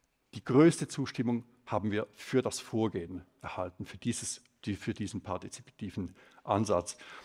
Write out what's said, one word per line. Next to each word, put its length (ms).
die 80
größte 440
Zustimmung 580
haben 260
wir 220
für 300
das 160
Vorgehen 640
erhalten, 440
für 120
dieses, 460
die, 100
für 180
diesen 280
partizipativen 920
Ansatz. 540